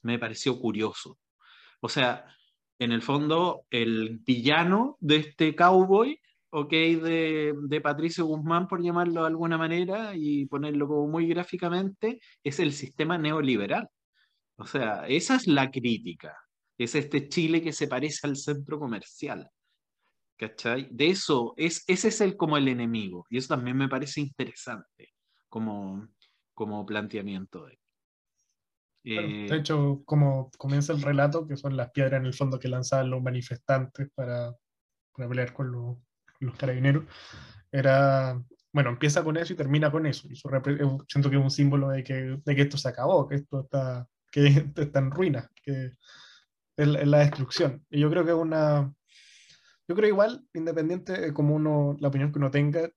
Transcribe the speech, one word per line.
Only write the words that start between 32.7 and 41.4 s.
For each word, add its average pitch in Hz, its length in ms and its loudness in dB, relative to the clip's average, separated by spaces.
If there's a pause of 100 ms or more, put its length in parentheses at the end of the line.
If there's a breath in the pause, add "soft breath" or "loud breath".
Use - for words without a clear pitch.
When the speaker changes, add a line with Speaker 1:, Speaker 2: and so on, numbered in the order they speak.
Speaker 2:
los 131 100 -4
manifestantes 127 920 -4
para, 120 400 -6 (580)
para 123 160 -10
pelear 123 240 -4
con 127 200 -6
los, 123 240 -8 (420)
los 127 180 -6
carabineros, 139 480 2 (680 loud breath)
era, 135 680 4 (320)
bueno, 139 180 4
empieza 151 340 2
con 156 140 0
eso 170 140 -4
y 175 40 -4
termina 147 340 2
con 160 160 0
eso. - 220 -4
Y 135 60 -16
eso - 140 -14
repre-, 135 320 -2
eh, 139 180 0 (100)
siento 139 220 2
que 135 60 2
es 139 60 4